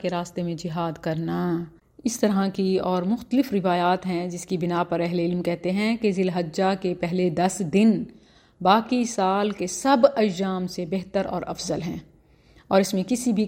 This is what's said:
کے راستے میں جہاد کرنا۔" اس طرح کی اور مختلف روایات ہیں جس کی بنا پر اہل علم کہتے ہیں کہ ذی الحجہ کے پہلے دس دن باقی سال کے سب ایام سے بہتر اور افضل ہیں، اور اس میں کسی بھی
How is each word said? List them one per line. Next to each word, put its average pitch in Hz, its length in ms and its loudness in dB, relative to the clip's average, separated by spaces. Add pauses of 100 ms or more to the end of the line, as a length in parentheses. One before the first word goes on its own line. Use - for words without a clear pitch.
کے 180 100 -2
راستے 175 320 -6
میں 170 120 -4
جہاد 165 380 -4
کرنا۔" 170 720 -2 (400)
اس 226 160 -2
طرح 196 280 2
کی 190 300 0
اور 185 240 0
مختلف 240 500 -2
روایات 180 540 2
ہیں 180 240 -2
جس 170 160 -10
کی 190 100 -2
بنا 175 280 0
پر 175 160 -2
اہل 170 200 0
علم 175 220 0
کہتے 175 300 -2
ہیں 214 240 0
کہ 220 160 0
ذی 185 100 0
الحجہ 185 580 0
کے 180 140 -2
پہلے 180 360 0
دس 175 320 0 (100)
دن 202 320 6 (560)
باقی 220 440 4
سال 202 460 0
کے 190 160 -4
سب 269 300 2 (200)
ایام 190 500 0
سے 180 200 -6
بہتر 185 400 -4
اور 180 200 -4
افضل 165 360 -6
ہیں، 165 140 -6 (720)
اور 190 120 6
اس 196 140 0
میں 185 140 0
کسی 247 240 0
بھی 208 160 2